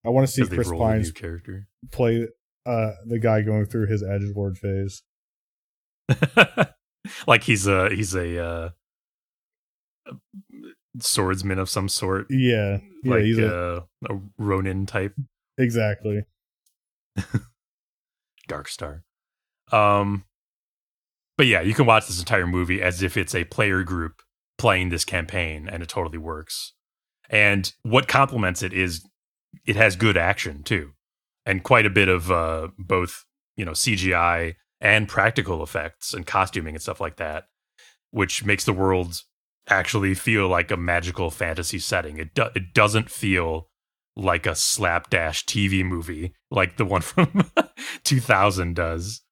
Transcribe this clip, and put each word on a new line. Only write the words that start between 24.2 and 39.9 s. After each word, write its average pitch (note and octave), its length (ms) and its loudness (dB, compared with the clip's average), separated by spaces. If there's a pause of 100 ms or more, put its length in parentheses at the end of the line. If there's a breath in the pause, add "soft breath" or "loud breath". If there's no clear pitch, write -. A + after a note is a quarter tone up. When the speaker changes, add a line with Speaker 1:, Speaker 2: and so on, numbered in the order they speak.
Speaker 2:
playing F#2 320 2
this E2+ 140 -2
campaign, D#2+ 640 -6
and E2+ 140 -10
it E2 60 -12
totally E2 300 -6
works. D#2 560 -12 (560)
And G2+ 420 4 (100)
what B2 260 2
complements A#2 540 2
it F#2+ 100 -6
is F#2 340 -2 (600)
it G#2+ 100 0
has G#2 200 4
good G2+ 200 4
action E2 460 -2
too, D2 300 -4 (540)
and F#2+ 160 -2
quite A#2 240 4
a G2+ 40 2
bit F#2+ 180 4
of, F2 220 0
uh, E2 380 0 (100)
both, F2+ 460 -4 (320)
you G#2+ 80 -6
know, E2 100 -8
C A2 220 0
G F#2 180 0
I E2+ 420 0 (240)
and G#2 280 2
practical F#2+ 540 0
effects - 500 -8
and F2 140 -8
costuming F2+ 480 -2
and D#2 80 -10
stuff - 180 -8
like D#2+ 160 -8
that, D2+ 280 -8 (680 soft breath)
which G#2 340 -2
makes G2+ 200 0
the A2+ 80 2
world F#2 500 0 (460)
actually G2 460 2